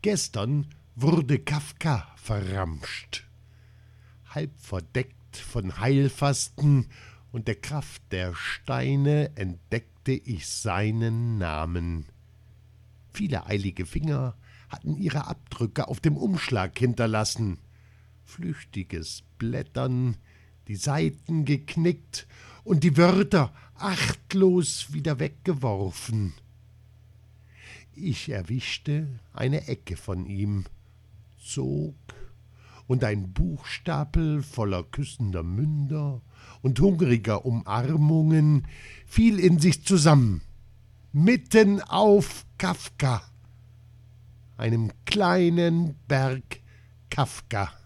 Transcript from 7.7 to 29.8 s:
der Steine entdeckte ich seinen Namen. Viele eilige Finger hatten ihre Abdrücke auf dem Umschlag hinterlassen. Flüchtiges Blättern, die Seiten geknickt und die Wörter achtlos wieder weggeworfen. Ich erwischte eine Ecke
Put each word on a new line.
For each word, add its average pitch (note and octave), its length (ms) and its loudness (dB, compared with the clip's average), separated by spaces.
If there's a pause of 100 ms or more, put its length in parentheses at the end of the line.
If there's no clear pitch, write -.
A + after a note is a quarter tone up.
der F#2 240 -4
Steine C#3 1040 -2
entdeckte G#2 760 -6
ich G#2 340 -6
seinen A2+ 920 -2
Namen. E2 680 -4 (1040)
Viele D#3 320 -4
eilige G2 400 -4
Finger C#3 500 -4 (340)
hatten D3+ 280 -6
ihre D3+ 300 -4
Abdrücke - 600 -6
auf - 120 -6
dem D3+ 180 2
Umschlag B2+ 640 -2
hinterlassen. A2 800 0 (640)
Flüchtiges - 960 -10 (160)
Blättern, B2 800 -4 (500)
die G2+ 100 -8
Seiten D3+ 680 -2
geknickt D3+ 800 -2 (380)
und E3 200 4
die D3+ 140 4
Wörter F3 560 4 (220)
achtlos F3+ 1160 0
wieder D3 260 -4
weggeworfen. A2 1120 -4 (1600)
Ich D3+ 360 -6
erwischte B2+ 880 -6 (140)
eine D3 340 -2
Ecke F2+ 300 -8